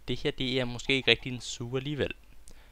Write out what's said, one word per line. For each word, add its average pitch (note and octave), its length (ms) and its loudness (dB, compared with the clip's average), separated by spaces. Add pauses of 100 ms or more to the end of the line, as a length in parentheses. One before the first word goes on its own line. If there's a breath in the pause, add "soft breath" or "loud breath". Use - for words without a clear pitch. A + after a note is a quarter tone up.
det B2 120 0
her, D3 120 0
det C3 280 0
er B2+ 60 2
måske A#2+ 280 0
ikke C3 180 6
rigtig B2 200 2
en B2 100 -6
zoo B2 360 -4
alligevel. C3 360 -2 (580 soft breath)